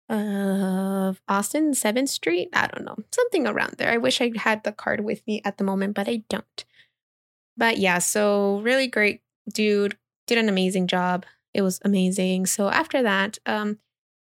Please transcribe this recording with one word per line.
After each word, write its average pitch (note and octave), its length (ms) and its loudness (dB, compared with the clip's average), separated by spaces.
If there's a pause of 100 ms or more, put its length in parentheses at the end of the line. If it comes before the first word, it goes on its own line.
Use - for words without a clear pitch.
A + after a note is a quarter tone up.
(100)
of G3 1200 0
Austin, C#4+ 440 0
Seventh B3+ 380 0
Street. F4 420 -2
I - 140 2
don't - 180 -8
know. - 120 -12 (160)
Something G#4+ 340 0
around - 320 -2
there. - 120 0
I A3+ 60 2
wish B3+ 240 0
I A#3+ 160 0
had G#3+ 280 0
the G#3 80 -2
card - 320 -4
with G#3 220 -6
me G#3+ 180 -2
at G3+ 120 -4
the G3 80 -2
moment, G3 300 -2
but G3+ 140 -4
I A#3 200 -4
don't. - 360 -8 (920)
But A3+ 220 2
yeah, F3+ 200 2
so G3+ 600 2
really B3+ 280 2
great G#3 340 0 (300)
dude. G#3 440 0 (300)
Did A#3 120 2
an A3 100 2
amazing F#3 400 2
job. F3+ 360 0 (300)
It G3+ 80 2
was F#3 220 0
amazing. F#3 640 2
So G3 220 0
after D4 340 0
that, G3 440 0
um, G#3+ 320 -2 (540)